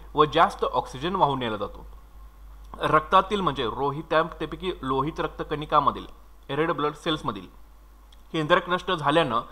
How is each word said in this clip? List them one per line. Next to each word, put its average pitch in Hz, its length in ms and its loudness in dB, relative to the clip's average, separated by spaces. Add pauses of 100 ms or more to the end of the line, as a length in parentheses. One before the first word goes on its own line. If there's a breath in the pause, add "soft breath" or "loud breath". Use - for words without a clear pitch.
(140)
व 147 120 6
जास्त 170 380 4
ऑक्सिजन 139 520 -2
वाहून 143 240 4
नेला 110 180 -2
जातो. - 280 -8 (960)
रक्तातील 190 600 2
म्हणजे 139 240 0
रोहित, 139 440 -2
त्यापैकी 165 720 -2
लोहित 135 380 -2
रक्तकणिकामधील, 147 840 0 (440)
रेड 156 220 0
ब्लड 147 220 -2
सेल्समधील 139 540 -4 (840)
केंद्रक 175 360 2
नष्ट 180 220 -2
झाल्यानं 147 480 2 (120)